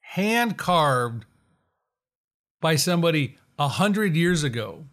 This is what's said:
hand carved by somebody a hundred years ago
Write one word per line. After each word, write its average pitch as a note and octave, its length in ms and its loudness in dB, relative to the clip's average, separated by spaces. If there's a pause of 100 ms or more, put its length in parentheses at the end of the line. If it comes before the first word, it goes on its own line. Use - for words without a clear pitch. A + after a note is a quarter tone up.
hand A3 560 -2
carved B2+ 680 0 (1400)
by D#3+ 160 2
somebody E3 600 0 (220)
a C#3+ 80 0
hundred F#3+ 480 0
years E3+ 300 2
ago A2+ 480 -6